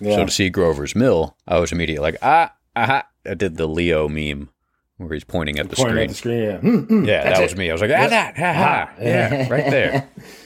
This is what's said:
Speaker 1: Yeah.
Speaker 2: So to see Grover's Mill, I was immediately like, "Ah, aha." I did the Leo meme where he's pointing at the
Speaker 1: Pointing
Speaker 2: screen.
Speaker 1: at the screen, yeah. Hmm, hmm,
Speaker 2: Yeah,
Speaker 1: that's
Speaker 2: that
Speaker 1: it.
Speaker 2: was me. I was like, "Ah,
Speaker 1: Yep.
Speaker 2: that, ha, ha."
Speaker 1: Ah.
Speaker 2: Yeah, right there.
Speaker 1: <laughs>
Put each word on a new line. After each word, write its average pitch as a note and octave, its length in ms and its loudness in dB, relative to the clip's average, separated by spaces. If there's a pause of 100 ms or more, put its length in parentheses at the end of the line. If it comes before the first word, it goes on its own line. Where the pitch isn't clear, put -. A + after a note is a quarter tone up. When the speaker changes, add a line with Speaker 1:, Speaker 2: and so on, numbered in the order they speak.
Speaker 1:
Yeah. G#2 160 0
Speaker 2:
So G2+ 100 2
to F#2+ 40 -6
see G2 180 0
Grover's E2 480 0
Mill, G2 400 2 (100)
I E2+ 120 2
was F2 140 0
immediately D#2+ 300 -2
like, D#2+ 200 -2
"Ah, D#3+ 320 2 (220)
aha." A#2+ 300 0 (200)
I G2 80 -6
did E2+ 220 -2
the D#2+ 100 -2
Leo D#2 420 0
meme D2 400 -6 (500)
where D#2 160 -10
he's D2 100 -8
pointing D2+ 340 -4
at D#2 120 -4
the - 60 -10
Speaker 1:
Pointing B2 180 2
Speaker 2:
screen. A2+ 100 2
Speaker 1:
at A2 60 -4
the G#2 40 -10
screen, A#2 280 -4
yeah. G2+ 160 -4
Hmm, G3 200 2 (220)
hmm, - 40 0
Speaker 2:
Yeah, F2+ 200 2
Speaker 1:
that's F#2 140 4
Speaker 2:
that F#2 40 4
Speaker 1:
it. F2 80 2
Speaker 2:
was F2 60 -8
me. F2+ 140 -2
I - 20 0
was E2 100 -2
like, G#2+ 80 0
"Ah, E3 120 2
Speaker 1:
Yep. A3+ 80 2
Speaker 2:
that, G#3 260 0
ha, E3+ 160 0
ha." D3 400 0
Speaker 1:
Ah. - 100 -14
Speaker 2:
Yeah, B2+ 460 0
right B2+ 220 0
there. C3+ 440 0
Speaker 1:
<laughs> - 40 -18 (280)